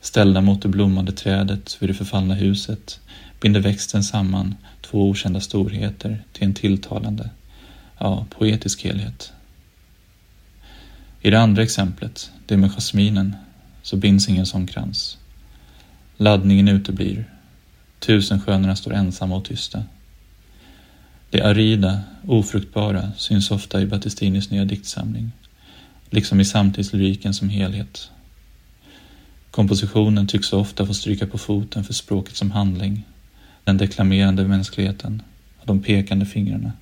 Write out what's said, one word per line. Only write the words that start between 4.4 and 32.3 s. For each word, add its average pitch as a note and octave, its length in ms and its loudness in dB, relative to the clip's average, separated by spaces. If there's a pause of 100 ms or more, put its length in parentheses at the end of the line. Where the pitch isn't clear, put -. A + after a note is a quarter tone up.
två G2 280 0
okända G2 320 -2
storheter G2+ 840 -4 (100)
till - 100 -6
en G2 100 2
tilltalande, G#2 760 -4 (680)
ja, G2 320 -2
poetisk G#2+ 540 -2
helhet. G#2 500 -6 (1900)
I G#2 60 4
det G#2+ 100 6
andra A2 240 6
exemplet, - 680 -4 (140)
det G#2 120 2
med G2 140 6
jasminen, G2+ 640 0 (460)
så - 160 -4
binds G2 320 4
ingen F#2+ 160 2
sån F#2 220 -4
krans. - 500 -8 (1000)
Laddningen G2 500 6
uteblir. G2 580 0 (720)
Tusenskönorna G2 760 2
står - 180 -8
ensamma F#2 420 -2
och G2 100 -6
tysta. - 380 -8 (1500)
Det - 120 0
arida, G#2 600 2 (240)
ofruktbara G#2 880 -2
syns G2 340 -2
ofta G2+ 300 -2
i G2 40 0
Battistinis G2+ 680 -4
nya G2 140 0
diktsamling, A2 680 -6 (800)
liksom G2+ 300 2
i G2 60 6
samtidslyriken G2 880 0
som G2 160 -4
helhet. G2+ 640 -6 (1400)
Kompositionen G#2 760 2
tycks G2+ 200 -2
så G2 120 2
ofta G2+ 260 -2
få G2+ 80 -2
stryka G2+ 340 -2
på G#2 100 -8
foten G#2 460 -4
för A#2 100 -8
språket - 420 -4